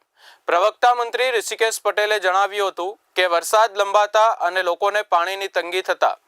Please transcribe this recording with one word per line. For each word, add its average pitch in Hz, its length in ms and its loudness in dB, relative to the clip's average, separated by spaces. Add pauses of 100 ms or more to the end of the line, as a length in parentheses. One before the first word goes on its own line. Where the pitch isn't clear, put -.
(460)
પ્રવક્તા 208 480 2
મંત્રી 240 360 -2
ઋષિકેશ 220 540 -2
પટેલે 208 340 0
જણાવ્યું 196 500 0
હતું 180 300 -8 (180)
કે 185 100 2
વરસાદ 190 500 2
લંબાતા 208 520 2
અને 185 340 -2
લોકોને 202 400 -2
પાણીની 190 460 -2
તંગી 175 320 -4
થતા 160 360 -2 (120)